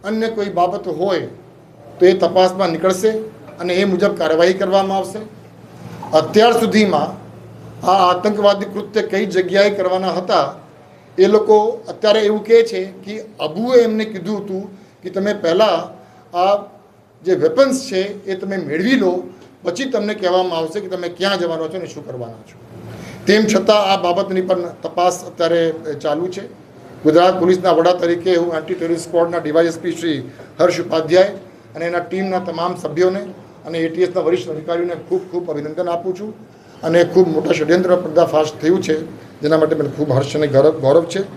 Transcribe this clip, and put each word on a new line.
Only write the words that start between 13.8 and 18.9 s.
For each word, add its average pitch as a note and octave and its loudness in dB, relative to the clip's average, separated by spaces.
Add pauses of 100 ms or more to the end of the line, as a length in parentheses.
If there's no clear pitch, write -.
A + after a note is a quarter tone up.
કીધું F#3+ -6
હતું F#3+ -10 (240)
કે F3+ -12
તમે G3 -2
પહેલાં F3+ 2 (560)
આ G3 4 (680)
જે F3+ 2
વેપન્સ A#3+ 2
છે G3 -4
એ F#3+ -6
તમે F#3+ -6
મેળવી F3 0